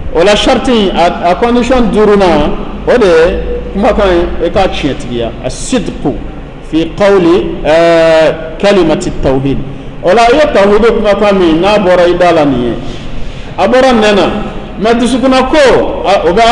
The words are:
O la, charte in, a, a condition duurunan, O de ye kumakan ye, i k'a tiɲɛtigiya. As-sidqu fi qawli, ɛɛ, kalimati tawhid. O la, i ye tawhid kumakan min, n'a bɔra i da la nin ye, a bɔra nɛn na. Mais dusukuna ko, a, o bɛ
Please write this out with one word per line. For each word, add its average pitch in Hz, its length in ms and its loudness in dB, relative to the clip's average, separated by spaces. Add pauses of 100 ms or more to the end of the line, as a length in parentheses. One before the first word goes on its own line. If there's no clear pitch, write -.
(120)
O 165 120 0
la, 208 100 4
charte - 340 0
in, 214 280 0
a, 175 340 0
a 180 60 0
condition 240 560 0
duurunan, 196 720 2 (200)
O 240 120 2
de 214 80 2
ye 170 320 2 (340)
kumakan 208 360 0
ye, 175 380 -2
i 175 40 -2
k'a 190 180 0
tiɲɛtigiya. 120 640 -6 (140)
As-sidqu 151 680 -6 (560)
fi 160 260 -2
qawli, 196 680 2
ɛɛ, 165 920 2
kalimati 170 520 2 (120)
tawhid. 135 360 0 (440)
O 156 120 -2
la, 233 80 4 (100)
i 277 40 2
ye 302 160 2
tawhid 208 320 2 (120)
kumakan 208 420 0
min, 165 220 2
n'a 208 180 2
bɔra 180 300 2
i 180 80 0
da 175 160 2
la 156 120 2
nin 127 180 0
ye, 117 100 -2 (840)
a 196 120 0
bɔra 254 240 2
nɛn 214 220 2
na. 170 160 0 (500)
Mais 226 140 0
dusukuna 254 560 0
ko, 226 560 2
a, 185 220 0
o 175 40 2
bɛ 208 80 2 (120)